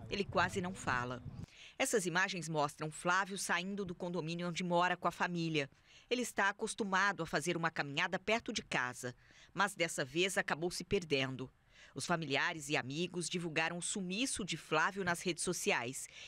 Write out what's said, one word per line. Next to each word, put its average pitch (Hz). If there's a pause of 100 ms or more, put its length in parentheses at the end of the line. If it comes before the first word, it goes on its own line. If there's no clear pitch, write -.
Ele 196
quase 185
não 180
fala. 123 (560)
Essas 226
imagens 180
mostram 151
Flávio 185
saindo 190
do 180
condomínio 175
onde 170
mora 175
com 180
a 170
família. 165 (400)
Ele 247
está 208
acostumado 196
a -
fazer 170
uma 165
caminhada 170
perto 226
de -
casa, 123 (380)
mas 190
dessa 165
vez 175
acabou 175
se 180
perdendo. 135 (460)
Os 135
familiares 160
e 147
amigos 156
divulgaram 165
o 175
sumiço 202
de 165
Flávio 180
nas 175
redes 175
sociais 151 (200)